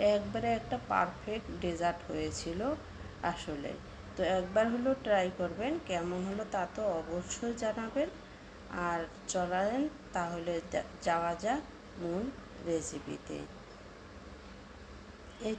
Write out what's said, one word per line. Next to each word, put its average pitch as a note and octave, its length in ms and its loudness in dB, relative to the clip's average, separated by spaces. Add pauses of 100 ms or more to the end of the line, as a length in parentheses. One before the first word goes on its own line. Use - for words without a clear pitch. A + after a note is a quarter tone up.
(140)
একবারে G#3+ 340 2 (100)
একটা B3 180 -2 (140)
পারফেক্ট G3 560 2 (180)
ডেজার্ট E3+ 440 2
হয়েছিল D#3 520 -2 (720)
আসলে। C#3+ 380 -4 (440)
তো - 60 -2 (180)
একবার F#3+ 360 4
হলো B3 160 4 (140)
ট্রাই G3+ 220 6 (140)
করবেন, F#3 320 0 (160)
কেমন F3+ 400 2
হলো G3+ 160 -2 (100)
তা F#3+ 80 2 (140)
তো G#3+ 60 -2 (180)
অবশ্যই F3+ 600 -2
জানাবেন। A3+ 460 2 (800)
আর E3+ 120 4 (320)
চলেন F#3+ 480 4 (360)
তাহলে E3+ 380 0 (180)
যা-, - 160 0 (180)
যাওয়া E3+ 260 6 (100)
যাক B3+ 200 2 (400)
মূল F3 220 0 (440)
রেসিপিতে। D3+ 680 -2 (2000)
এই A3 100 0